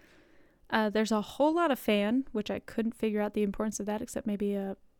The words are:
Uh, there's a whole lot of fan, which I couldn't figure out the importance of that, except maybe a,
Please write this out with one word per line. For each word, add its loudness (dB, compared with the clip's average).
Uh, 2
there's 2
a 2
whole 2
lot 4
of 0
fan, 2
which -4
I -4
couldn't -4
figure 0
out -2
the 2
importance -2
of -6
that, -2
except -6
maybe 0
a, -4